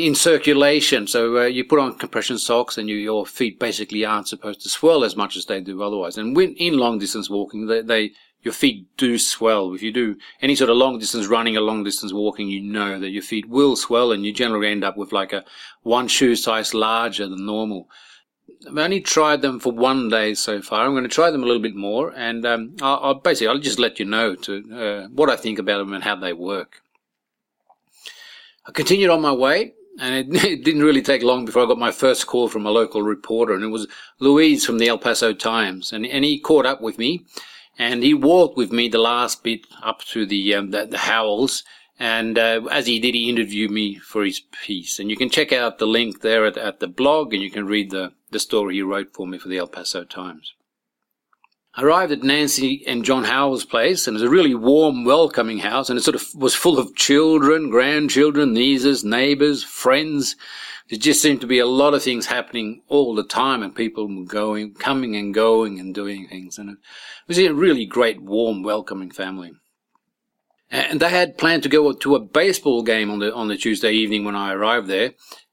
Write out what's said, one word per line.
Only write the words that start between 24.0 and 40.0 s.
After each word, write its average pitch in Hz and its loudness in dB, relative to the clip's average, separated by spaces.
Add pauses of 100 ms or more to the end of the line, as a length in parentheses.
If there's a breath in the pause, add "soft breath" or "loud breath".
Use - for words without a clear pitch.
you 98 -4
know 110 0
to, 104 -12
uh, 104 -8
what 135 2
I 120 2
think 110 -6
about 101 -2
them 98 -6
and 95 -8
how 101 -2
they 92 -6
work. 90 -10 (1800 loud breath)
I - -20
continued 185 2
on 160 4
my 147 0
way, 143 0 (260)
and 131 -2
it, 190 2
<laughs> - -
it 151 -2
didn't 151 2
really 147 4
take 131 0
long 123 2
before 113 0
I 120 4
got 117 2
my 117 0
first - 0
call 120 0
from 107 -6
a 104 0
local 110 0
reporter, 107 -2
and 95 -4
it 110 -6
was 107 -6 (320 loud breath)
Louise 143 6
from 117 -2
the 117 4
El 113 2
Paso 117 0
Times, 101 -2
and, 110 -8
and 135 -2
he 147 0
caught 143 4
up 131 -2
with 110 -8
me, 143 -4 (540 loud breath)
and 120 -2
he 147 6
walked 156 4
with 120 0
me 120 0
the 113 0
last 117 0
bit 113 -4 (160)
up 110 -6